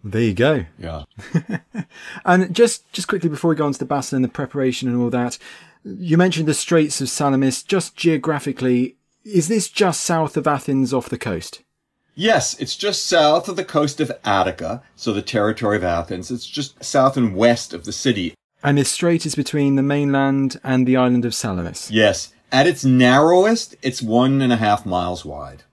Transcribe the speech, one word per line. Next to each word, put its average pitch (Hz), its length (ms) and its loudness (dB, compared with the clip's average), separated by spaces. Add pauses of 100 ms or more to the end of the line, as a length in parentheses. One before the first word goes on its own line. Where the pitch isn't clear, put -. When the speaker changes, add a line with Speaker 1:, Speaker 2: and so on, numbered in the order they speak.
Speaker 1:
There 107 180 -2
you 113 120 2
go. 120 320 2 (120)
Speaker 2:
Yeah. 80 260 -10 (600)
Speaker 1:
<laughs> - 600 -14
And 185 280 2
just, - 380 2
just - 160 -8
quickly 175 220 -2
before 147 180 -2
we 160 80 4
go 151 100 -2
on 143 60 0
to 131 80 -6
the 131 60 -4
battle 139 320 -4
and 127 80 2
the 120 40 -4
preparation 131 600 -4
and 123 120 0
all 120 100 0
that, 120 260 -2 (480)
you 180 320 -2
mentioned 165 320 2
the 147 40 2
Straits 156 460 2
of 135 80 -4
Salamis. 135 560 0
Just - 320 -2
geographically, 135 1000 0 (260)
is 185 240 0
this 220 220 0
just 185 320 0
south 160 340 -2
of 156 120 0
Athens 135 460 0
off 127 140 0
the 113 100 -6
coast? - 460 -8 (500)
Speaker 2:
Yes, 202 460 0
it's - 160 -6
just 196 300 -4
south 165 420 4
of 185 80 -8
the 180 80 -6
coast 147 380 -2
of 139 100 -2 (140)
Attica, 95 580 -2 (140)
so 110 160 -4
the 101 80 -2
territory 107 560 -2
of 90 80 -2
Athens. 87 440 -4
It's 123 160 -10
just - 380 -10
south 131 320 2
and 110 220 0
west 117 360 2
of 82 120 -12
the - 80 -10
city. 98 400 -2 (300)
Speaker 1:
And 143 160 2
this 131 100 0
strait 170 380 0
is 143 80 -6
between 139 400 0
the 135 80 2
mainland 139 800 0
and 127 240 2
the 127 100 4
island 123 260 4
of 117 120 -4
Salamis? 90 560 -6
Speaker 2:
Yes. 107 420 2 (180)
At 135 140 4
its 175 180 0
narrowest, 147 1000 4
it's 131 180 -4
one 127 400 2
and 127 100 2
a 120 40 4
half 104 320 0
miles 90 360 -4
wide. 78 500 -14